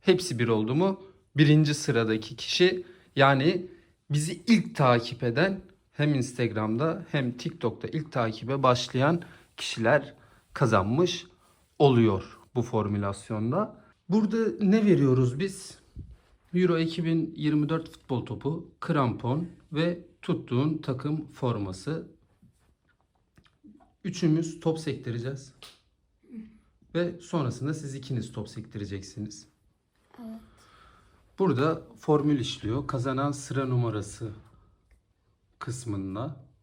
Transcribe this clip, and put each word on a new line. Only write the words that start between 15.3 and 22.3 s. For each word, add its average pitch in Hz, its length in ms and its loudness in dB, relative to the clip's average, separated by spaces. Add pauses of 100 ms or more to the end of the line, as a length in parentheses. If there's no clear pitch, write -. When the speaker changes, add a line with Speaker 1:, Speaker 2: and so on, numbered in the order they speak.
Speaker 1:
biz? - 400 -8 (760)
Euro 175 240 4
iki 165 260 -2
bin 160 320 0
yirmi 151 320 2
dört 165 220 -2
futbol - 360 -6
topu, 151 440 -6 (100)
krampon 139 680 0 (240)
ve 170 280 0 (220)
tuttuğun 139 560 0
takım 147 540 -6
forması. 113 760 -6 (2000)